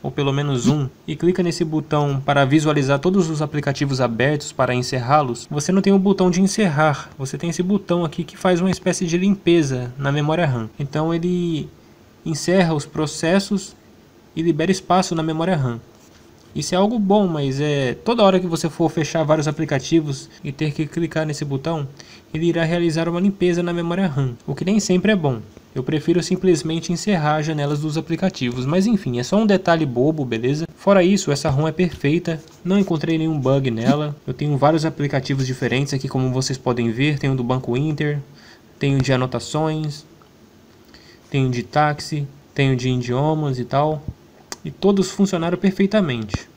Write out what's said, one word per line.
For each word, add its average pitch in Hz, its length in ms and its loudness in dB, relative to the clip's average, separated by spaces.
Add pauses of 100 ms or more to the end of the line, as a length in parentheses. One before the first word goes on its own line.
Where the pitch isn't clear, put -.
ou 135 80 -6
pelo 139 200 0
menos 139 360 0
um, 139 200 2 (200)
e 160 80 -6
clica 180 260 0
nesse 170 240 0
botão 147 580 -2
para 139 220 4
visualizar 143 540 2
todos 180 320 2
os 156 100 -2
aplicativos 143 580 -2
abertos 127 520 0
para 127 240 0
encerrá-los, 123 760 0
você 147 220 -2
não 190 100 4
tem 196 100 4
o 196 60 6
botão 190 320 4
de 180 100 2
encerrar, 156 800 2
você 135 180 -6
tem 170 140 -4
esse 170 140 -2
botão 180 420 0
aqui 160 180 -6
que - 140 -12
faz 180 240 2
uma 190 80 2
espécie 180 380 -2
de 165 100 0
limpeza 170 800 2
na 139 140 0
memória 151 340 2
ram. 120 240 -2 (100)
Então 151 320 -2
ele 170 560 -2 (560)
encerra 165 520 2
os 143 100 -4
processos 175 920 -2 (600)
e 160 80 -4
libera 165 280 2
espaço 185 440 0
na 160 80 -2
memória 165 320 0
ram. 123 260 -2 (720)
Isso 147 180 -4
é 180 40 2
algo 214 200 2
bom, 202 300 2
mas 143 320 -2
é, 143 360 0
toda 233 280 0
hora 185 160 6
que 180 80 -2
você 165 220 -2
for 160 200 0
fechar 160 340 -2
vários 151 240 2
aplicativos 147 840 -2 (140)
e 147 80 -8
ter 151 200 -4
que 156 140 -4
clicar 160 400 -4
nesse 151 180 -6
botão, 143 440 -4 (460)
ele 160 120 -2
irá 170 180 2
realizar 165 460 0
uma 170 100 -2
limpeza 180 440 2
na 175 100 -2
memória 175 340 -2
ram, 131 280 -2 (100)
o 143 100 -4
que - 80 -6
nem 202 160 2
sempre 185 320 2
é 214 40 4
bom. 143 240 0 (360)
Eu 131 80 -4
prefiro 160 400 0
simplesmente 165 680 0
encerrar 160 440 0
as 156 100 0
janelas 147 360 -2
dos 156 180 -4
aplicativos, 156 680 -2
mas 185 220 2
enfim, 160 320 0
é 123 40 -2
só 190 140 0
um 220 80 4
detalhe 180 400 4
bobo, 139 400 0
beleza? 123 400 -2 (100)
Fora 196 280 4
isso, 185 280 2
essa 143 200 -2
rom 147 160 0
é 156 40 -2
perfeita, 160 720 -2 (240)
não 190 140 4
encontrei 165 360 0
nenhum 160 240 0
bug 135 300 2
nela. 139 460 0 (100)
Eu 131 80 -6
tenho 143 240 -2
vários 151 280 4
aplicativos 139 600 -2
diferentes 131 480 -2
aqui, 135 140 -4
como 131 260 -2
vocês 131 240 -2
podem 120 320 0
ver. 139 300 0
Tenho 135 160 0
do 127 80 -2
Banco 127 340 -2
Inter, 147 420 -2 (600)
tenho 139 200 2
de 131 140 2
anotações, 151 880 -4 (1300)
tenho 131 220 0
de 120 100 -2
táxi, 147 640 -2 (300)
tenho 135 200 2
de 123 140 -2
idiomas 131 720 0
e 120 60 -4
tal. 147 360 0 (640)
E 151 60 -8
todos 190 400 0
funcionaram 180 480 0
perfeitamente 185 960 0